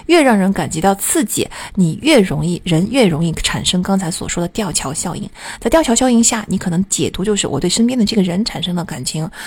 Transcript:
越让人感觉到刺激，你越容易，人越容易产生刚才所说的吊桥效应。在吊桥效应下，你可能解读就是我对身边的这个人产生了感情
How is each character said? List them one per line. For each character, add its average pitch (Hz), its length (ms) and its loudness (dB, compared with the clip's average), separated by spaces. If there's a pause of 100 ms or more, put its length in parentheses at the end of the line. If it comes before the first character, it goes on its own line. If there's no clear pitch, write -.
越 330 140 6
让 247 160 4
人 190 140 2
感 180 180 -2
觉 156 120 -4
到 196 140 4
刺 285 280 0
激， - 240 -2 (280)
你 170 260 2
越 277 180 6
容 151 240 0
易， 170 220 -2
人 175 240 2
越 254 160 4
容 160 180 2
易 170 100 0
产 - 300 -4
生 180 200 0
刚 196 140 0
才 185 120 -2
所 - 180 -6
说 175 140 -4
的 170 60 -2
吊 190 240 -4
桥 - 200 -6
效 165 240 -6
应。 - 140 -10 (300)
在 330 100 0
吊 320 140 4
桥 240 100 2
效 254 160 4
应 233 140 6
下， 226 240 0
你 180 100 -2
可 185 140 -4
能 175 180 0
解 131 180 -2
读 - 160 -6
就 214 120 0
是 202 100 -2
我 135 140 -2
对 175 100 0
身 226 160 2
边 254 120 0
的 226 60 2
这 208 120 -2
个 196 80 4
人 185 200 0
产 - 180 -6
生 175 140 -4
了 170 80 -4
感 151 220 -8
情 156 180 -6 (240)